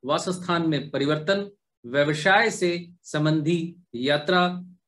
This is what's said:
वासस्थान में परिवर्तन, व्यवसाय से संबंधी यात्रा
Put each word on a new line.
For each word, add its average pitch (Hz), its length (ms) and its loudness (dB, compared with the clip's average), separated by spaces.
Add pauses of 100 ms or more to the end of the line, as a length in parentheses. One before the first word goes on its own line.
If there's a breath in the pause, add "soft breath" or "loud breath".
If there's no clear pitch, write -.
वासस्थान 170 640 -2
में 147 220 -2
परिवर्तन, 156 600 0 (360)
व्यवसाय 151 640 2
से 175 380 -2 (140)
संबंधी 156 760 0 (180)
यात्रा 180 680 0 (260)